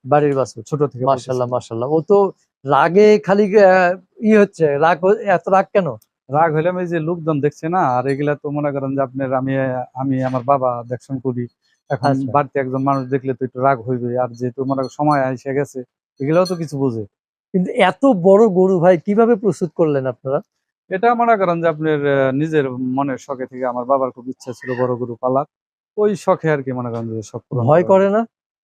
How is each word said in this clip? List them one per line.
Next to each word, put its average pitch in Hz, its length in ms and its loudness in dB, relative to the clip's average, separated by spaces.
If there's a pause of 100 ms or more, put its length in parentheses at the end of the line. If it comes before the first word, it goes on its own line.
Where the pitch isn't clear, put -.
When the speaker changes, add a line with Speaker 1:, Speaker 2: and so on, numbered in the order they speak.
Speaker 1:
বাড়ির 143 320 2
বাছুর। 120 260 -4
Speaker 2:
ছোট 147 200 -4
থেকে 131 220 -4
Speaker 1:
মাশাআল্লাহ, 127 440 -2
Speaker 2:
পড়তেছে। 120 260 -6
Speaker 1:
মাশাআল্লাহ। 120 160 -6
ও 160 100 2
তো 196 320 2 (340)
রাগে 170 520 4
খালি, 202 400 2
আহ, 185 380 6 (220)
ই 214 180 4
হচ্ছে, 160 420 2
রাগ 160 260 2
হ-, 208 160 2
এত 196 280 0
রাগ 190 240 4
কেন? 190 140 2 (440)
Speaker 2:
রাগ 156 240 2
হইলে 156 140 0
আমি 180 180 -2
যে 170 140 -2
লোকজন 156 400 -2
দেখছে 147 280 -4
না, 180 100 -2
আর 127 280 0
এগুলা 143 280 -2
তো 147 160 -8
মনে 147 220 -4
করেন 135 220 -4
যে 139 80 -2
আপনার 131 320 -4
আমি, 135 180 -2 (420)
আমি 131 280 -2
আমার 127 200 -4
বাবা 127 460 0
দেখশন 127 300 -8
করি, 123 280 -6 (440)
এখন 143 160 -4
Speaker 1:
আচ্ছা। 135 260 -2
Speaker 2:
বাড়িতে 143 280 0
একজন 131 220 -4
মানুষ 135 280 -2
দেখলে 131 240 -4
তো 131 100 -6
একটু 127 160 -10
রাগ 131 200 0
হইবে, 123 380 -6
আর 123 100 -2
যেহেতু 120 360 -6
মনে 135 180 -2
করেন 127 60 -6
সময় 147 320 0
আইসে 131 340 -4
গেছে, 135 280 -6 (380)
এগুলাও 160 240 2
তো 180 120 -4
কিছু 151 220 -8
বোঝে। 117 260 -2 (480)
Speaker 1:
কিন্তু 185 200 0
এত 196 340 2
বড় 202 420 6
গরু 185 320 2
ভাই 180 180 4
কিভাবে 226 380 2
প্রস্তুত 190 380 -2
করলেন 143 320 0
আপনারা? 135 340 -4 (480)
Speaker 2:
এটা 208 260 0
মনে 233 220 2
করেন 175 260 0
যে 165 60 2
আপনার, 151 380 -2
আহ, 139 240 2
নিজের 147 400 0
মনের 127 480 -4
শখে 127 280 -10
থেকে 127 200 -8
আমার 123 180 -6
বাবার 131 260 0
খুব 123 180 -14
ইচ্ছা 127 240 -12
ছিল 123 300 -6
বড় 123 140 0
গরু 120 240 -8
পালার, 131 240 0 (520)
ওই 208 200 0
শখে 165 340 0
আর 143 120 0
কি 131 100 -6
মনে 123 180 -6
করেন 113 180 -6
যে 110 140 -8
সব - 160 -14
পূরণ 120 280 -4
Speaker 1:
ভয় 160 160 6
Speaker 2:
করা। 175 60 -2
Speaker 1:
করে 196 220 4
না? 226 160 0 (380)